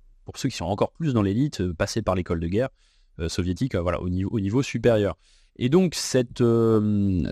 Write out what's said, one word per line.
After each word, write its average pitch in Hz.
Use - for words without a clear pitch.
pour -
ceux 147
qui -
sont -
encore 98
plus 156
dans 113
l'élite, 107
euh, 90
passer 98
par 95
l'école 87
de 85
guerre, 110
euh, 82
soviétique, 92
euh, 92
voilà, 87
au 90
niveau, 92
au 117
niveau 101
supérieur. 110
Et 123
donc 175
cette, -
euh, 107